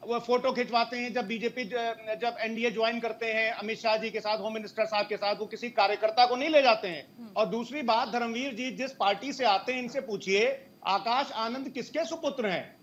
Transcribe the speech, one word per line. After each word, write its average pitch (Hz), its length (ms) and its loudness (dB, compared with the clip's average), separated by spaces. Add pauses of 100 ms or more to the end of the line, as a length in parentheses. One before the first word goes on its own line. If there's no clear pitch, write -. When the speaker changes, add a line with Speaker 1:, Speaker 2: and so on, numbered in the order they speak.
Speaker 1:
वो 233 120 0
फोटो 247 320 2
खिंचवाते 233 460 0
हैं 240 160 -4
जब 233 140 -2
बीजेपी 226 360 -4
ज-, 233 320 -2 (260)
जब 233 180 0
एनडीए 226 320 0
ज्वाइन 226 280 0
करते 226 260 -4
हैं 220 260 2
अमित 214 280 -4
शाह 220 180 2
जी 220 120 -2
के 214 100 -4
साथ, 208 180 -2
होम 208 160 -4
मिनिस्टर 220 320 -2
साहब 208 220 0
के 208 100 -4
साथ, 202 180 0
वो 202 100 -6
किसी 220 240 -8
कार्यकर्ता 214 560 4
को 247 100 2
नहीं 277 140 0
ले 302 120 8
जाते 226 260 6
हैं। 156 200 -6 (100)
Speaker 2:
हम्म। 233 200 -16
Speaker 1:
और 214 80 4
दूसरी 233 360 -4
बात, 233 280 2
धर्मवीर 240 440 -2
जी 247 180 -4
जिस 247 200 -6
पार्टी 214 420 0
से 254 120 0
आते 208 280 2
हैं, 254 100 -4
इनसे 247 180 -6
पूछिए, 208 640 0 (220)
आकाश 226 440 0
आनंद 240 380 -4
किसके 294 360 -4
सुपुत्र 277 420 -4
हैं? 156 360 -4